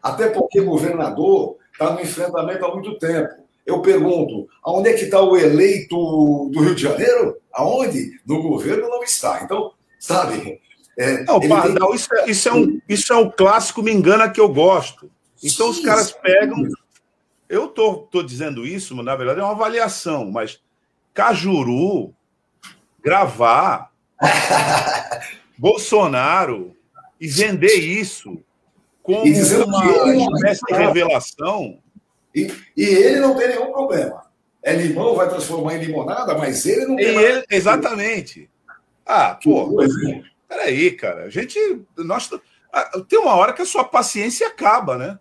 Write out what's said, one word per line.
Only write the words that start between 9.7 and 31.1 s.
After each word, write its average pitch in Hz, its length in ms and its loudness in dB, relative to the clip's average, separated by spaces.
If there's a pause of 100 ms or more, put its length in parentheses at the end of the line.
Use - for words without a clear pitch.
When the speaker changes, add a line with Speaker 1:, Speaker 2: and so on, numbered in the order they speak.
Speaker 1:
sabe, 110 600 -4 (380)
é, 262 260 -2
Speaker 2:
Não, 262 140 2
Speaker 1:
ele - 100 2
Speaker 2:
Pardal, 190 400 2
Speaker 1:
tem 226 80 0
Speaker 2:
isso - 180 -6
é, 220 160 0
isso 202 180 0
é 240 40 0
um, 302 360 2
isso 202 240 -2
é 240 40 6
um 220 140 4
clássico 220 520 2
me 220 100 0
engana 208 360 4
que 220 120 -2
eu 208 80 8
gosto. 160 600 2 (320)
Então, 226 280 0
os 349 60 -6
Speaker 1:
Sim, 339 80 -8
Speaker 2:
caras 214 240 2
Speaker 1:
sim. - 140 -12
Speaker 2:
pegam. 190 460 2 (800)
Eu 233 200 -2
tô, 214 300 0
tô 175 240 -4
dizendo 131 440 -8
isso, 185 280 -12
mas, 120 100 -10
na 135 120 -4
verdade, 131 240 -2
é - 20 -4
uma 202 100 -2
avaliação, 208 760 -4
mas 110 300 -6 (540)
Cajuru, 165 1000 0 (920)
gravar 147 880 2 (300)
Speaker 1:
<laughs> - 1400 -2
Speaker 2:
Bolsonaro 151 1160 0 (440)
e 160 60 -12
vender 185 480 2
isso 175 640 -4 (640)
como 208 240 0
Speaker 1:
E 302 60 8
dizendo 220 340 4
Speaker 2:
uma 196 160 0
Speaker 1:
que 180 60 4
ele 262 280 4
não 233 180 0
Speaker 2:
espécie 196 300 0
de 247 80 -4
Speaker 1:
está. 185 140 2
Speaker 2:
revelação. 165 920 -2 (560)